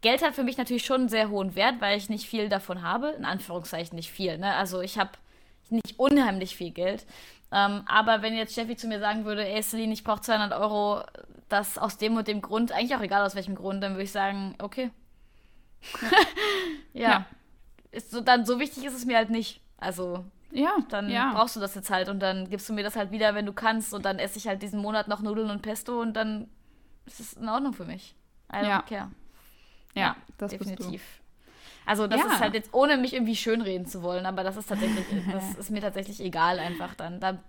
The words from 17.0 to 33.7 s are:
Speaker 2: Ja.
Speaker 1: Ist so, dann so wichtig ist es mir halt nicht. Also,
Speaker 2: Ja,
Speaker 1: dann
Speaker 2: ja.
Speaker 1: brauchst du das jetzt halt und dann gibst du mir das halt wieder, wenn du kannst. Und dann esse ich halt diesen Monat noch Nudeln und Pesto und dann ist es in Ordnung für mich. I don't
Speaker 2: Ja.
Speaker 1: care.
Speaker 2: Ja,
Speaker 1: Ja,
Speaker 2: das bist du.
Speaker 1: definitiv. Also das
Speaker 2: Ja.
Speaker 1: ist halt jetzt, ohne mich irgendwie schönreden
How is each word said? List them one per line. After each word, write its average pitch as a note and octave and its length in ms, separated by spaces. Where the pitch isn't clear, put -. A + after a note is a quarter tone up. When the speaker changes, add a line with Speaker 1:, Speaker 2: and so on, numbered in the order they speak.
Speaker 2:
Ja. G3 160
Speaker 1:
Ist - 200
so, A#3+ 100
dann A#3+ 240
so A#3+ 140
wichtig C#4 260
ist C#4 80
es B3 120
mir B3 120
halt A3+ 120
nicht. A3+ 320
Also, F3+ 480
Speaker 2:
Ja, D#4 240
Speaker 1:
dann G#3 200
Speaker 2:
ja. B3 240
Speaker 1:
brauchst A3+ 220
du A3+ 40
das G3 160
jetzt G3 140
halt F#3 200
und G3+ 100
dann F#3+ 300
gibst G3 200
du A3 40
mir G#3 100
das G#3 120
halt G3 160
wieder, G#3+ 240
wenn G#3 100
du G3+ 80
kannst. A3 400
Und G3+ 120
dann F#3+ 140
esse G3 180
ich G#3+ 100
halt G3 140
diesen G#3 200
Monat G#3 260
noch G#3 140
Nudeln G#3+ 280
und G3+ 120
Pesto A3 400
und A3 120
dann A3 360
ist - 140
es A3+ 140
in A3+ 140
Ordnung B3 260
für F3+ 120
mich. F3 300
I - 60
don't G#3 100
Speaker 2:
Ja. G3 140
Speaker 1:
care. G3 300
Speaker 2:
Ja, G3 80
Speaker 1:
Ja, F3+ 140
Speaker 2:
das G3+ 200
bist G3+ 140
du. F#3 40
Speaker 1:
definitiv. F3+ 460
Also G#3+ 220
das A3+ 120
Speaker 2:
Ja. D#4 80
Speaker 1:
ist - 140
halt G#3 140
jetzt, G#3+ 180
ohne C#4 240
mich B3+ 160
irgendwie A#3 220
schönreden G3+ 500